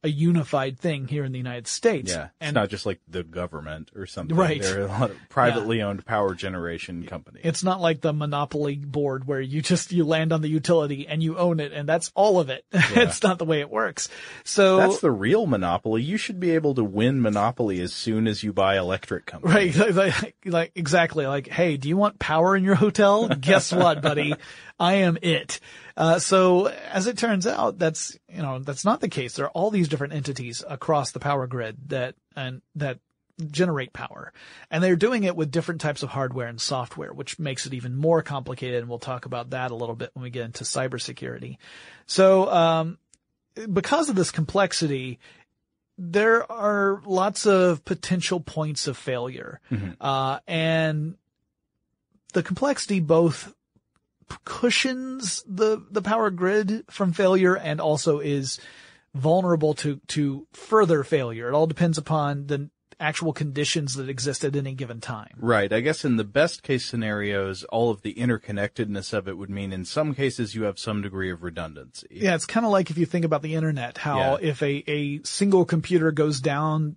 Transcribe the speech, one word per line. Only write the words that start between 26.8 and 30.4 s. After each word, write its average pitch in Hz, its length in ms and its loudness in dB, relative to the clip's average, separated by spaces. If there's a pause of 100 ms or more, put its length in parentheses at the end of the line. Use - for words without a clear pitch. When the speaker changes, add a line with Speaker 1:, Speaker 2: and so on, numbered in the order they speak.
Speaker 1:
it 226 120 -2
turns 202 260 2
out, - 320 0
that's, 160 400 -2 (100)
you - 140 -10
know, 135 180 -4
that's 135 240 -8
not 233 160 2
the 240 80 -2
case. 127 280 -6
There 143 100 -4
are 147 60 -6
all 185 180 0
these 190 180 2
different 143 260 -4
entities 127 540 -8